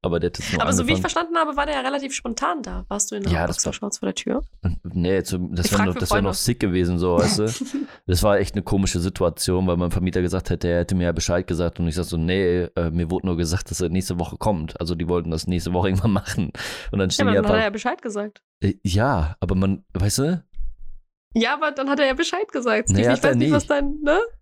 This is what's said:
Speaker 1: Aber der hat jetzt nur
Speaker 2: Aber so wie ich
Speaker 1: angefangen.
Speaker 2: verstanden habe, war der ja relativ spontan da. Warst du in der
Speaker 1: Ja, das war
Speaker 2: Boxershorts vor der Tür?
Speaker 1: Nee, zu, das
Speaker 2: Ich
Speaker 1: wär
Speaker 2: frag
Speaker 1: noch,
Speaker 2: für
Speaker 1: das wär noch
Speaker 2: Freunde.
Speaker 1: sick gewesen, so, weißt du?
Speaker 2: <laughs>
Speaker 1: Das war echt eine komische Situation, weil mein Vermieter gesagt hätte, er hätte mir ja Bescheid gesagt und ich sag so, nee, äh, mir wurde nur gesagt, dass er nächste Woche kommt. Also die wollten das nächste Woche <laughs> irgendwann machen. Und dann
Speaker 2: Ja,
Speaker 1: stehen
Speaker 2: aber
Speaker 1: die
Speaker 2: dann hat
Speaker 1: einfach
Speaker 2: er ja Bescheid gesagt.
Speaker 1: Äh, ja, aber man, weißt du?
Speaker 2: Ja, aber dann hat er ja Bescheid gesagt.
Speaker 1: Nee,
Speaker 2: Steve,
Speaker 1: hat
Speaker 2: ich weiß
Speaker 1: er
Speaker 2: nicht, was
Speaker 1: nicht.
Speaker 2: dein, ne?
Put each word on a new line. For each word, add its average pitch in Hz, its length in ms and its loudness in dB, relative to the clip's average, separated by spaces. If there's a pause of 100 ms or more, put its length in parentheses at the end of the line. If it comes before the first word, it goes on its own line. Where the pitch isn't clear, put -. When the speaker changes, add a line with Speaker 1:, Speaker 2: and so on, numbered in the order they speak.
Speaker 1:
Aber 85 140 2
der 87 120 0
hat - 80 -12
jetzt - 120 -6
nur 170 100 0
Speaker 2:
Aber - 120 2
so - 60 4
wie 247 120 2
ich 320 60 2
Speaker 1:
angefangen. - 40 -2
Speaker 2:
verstanden 330 360 -2
habe, 302 180 0
war 285 100 0
der 302 100 -2
ja 269 60 -4
relativ 269 320 -4
spontan 277 480 -4
da. 185 280 -8
Warst 202 200 -2
du 214 60 -8
in 202 80 -4
der 190 80 0
Speaker 1:
Ja, 170 160 0
das 180 160 -2
war - 80 -2
Speaker 2:
Boxershorts - 280 -8
vor - 80 -4
der 190 80 -2
Tür? - 260 -2 (420)
Speaker 1:
Nee, 87 400 0
zu, 92 140 -4
das 90 300 -2
Speaker 2:
Ich - 40 0
Speaker 1:
wär 101 60 2
Speaker 2:
frag 98 100 2
Speaker 1:
noch, 90 60 0
Speaker 2:
für 85 60 -4
Speaker 1:
das - 120 -2
wär 104 100 4
noch 95 100 0
Speaker 2:
Freunde. 98 80 -4
Speaker 1:
sick 123 200 0
gewesen, 90 400 2
so, 87 200 4
weißt 90 200 2
du? 107 60 2
Speaker 2:
<laughs> 262 420 -4 (180)
Speaker 1:
Das 87 160 2
war 101 160 6
echt 98 180 0
eine 101 80 -2
komische 98 360 2
Situation, 90 680 0
weil 87 120 2
mein 87 140 0
Vermieter 90 300 0
gesagt 90 280 -2
hätte, 87 180 0
er 85 140 4
hätte 90 140 0
mir 90 100 2
ja 85 80 2
Bescheid 87 340 0
gesagt 85 320 -2
und 87 80 0
ich 80 80 -2
sag 90 80 -2
so, 82 140 -4
nee, 90 460 2 (120)
äh, 85 160 0
mir 82 200 0
wurde 92 160 -2
nur 87 100 0
gesagt, 85 340 -2
dass - 80 -6
er 90 80 0
nächste 90 320 -2
Woche 80 160 -4
kommt. 80 460 -2
Also 87 120 -2
die 85 140 -4
wollten 85 240 0
das 82 160 -4
nächste 87 240 -2
Woche 90 160 2
<laughs> - 0 -
irgendwann 95 240 2
machen. 98 400 -2 (400)
Und 101 80 0
dann 95 100 2
Speaker 2:
Ja, - 40 -2
Speaker 1:
stehen - 160 2
Speaker 2:
aber - 20 4
Speaker 1:
die 208 60 4
Speaker 2:
dann - 80 2
hat 208 60 2
Speaker 1:
einfach 214 100 4
Speaker 2:
er - 20 2
ja 214 60 0
Bescheid 226 320 -6
gesagt. 208 420 -8 (180)
Speaker 1:
Äh, 196 120 2 (100)
ja, 92 560 0
aber 95 160 0
man, 95 380 0
weißt 98 240 0
du? 160 260 0 (920)
Speaker 2:
Ja, 233 200 2
aber 302 180 0
dann 269 180 -2
hat 285 120 2
er 277 60 4
ja 262 60 2
Bescheid 302 380 -2
gesagt. 226 380 0
Speaker 1:
Nee, 95 60 -2
Speaker 2:
Steve, 113 160 4
Speaker 1:
hat 127 80 4
Speaker 2:
ich - 40 -4
weiß - 80 6
Speaker 1:
er 127 60 2
Speaker 2:
nicht, - 160 4
was 285 100 4
Speaker 1:
nicht. - 80 -10
Speaker 2:
dein, 285 300 0
ne? 302 180 4 (220)